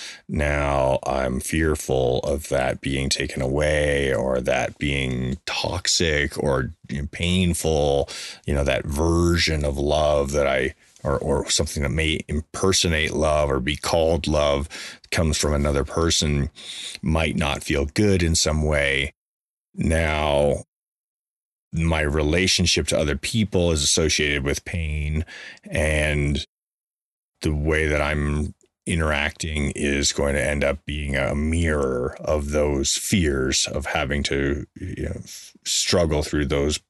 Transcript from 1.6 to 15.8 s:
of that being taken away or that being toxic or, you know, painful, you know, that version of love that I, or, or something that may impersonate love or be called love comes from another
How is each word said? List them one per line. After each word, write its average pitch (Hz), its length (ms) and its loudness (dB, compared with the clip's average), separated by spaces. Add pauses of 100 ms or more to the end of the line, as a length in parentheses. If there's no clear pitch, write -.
of 73 300 -4
that 65 320 -2
being 69 260 -2
taken 69 340 -2
away 71 720 2
or 64 280 0
that 64 360 -2
being 65 680 -2
toxic 76 920 0
or, 65 360 0 (160)
you 71 140 -4
know, 76 80 -6
painful, 80 1000 2 (360)
you 73 80 0
know, 69 120 2
that 67 180 0
version 82 800 2
of 69 140 -2
love 73 560 2
that 71 120 2
I, 67 300 0 (300)
or, 69 140 0
or 71 300 -2
something 76 340 -2
that 69 60 0
may 78 300 0 (100)
impersonate 78 840 0
love 76 360 2
or 67 120 2
be 69 160 -2
called 82 500 2
love 73 400 2 (420)
comes 80 280 0
from 73 160 0
another 71 320 2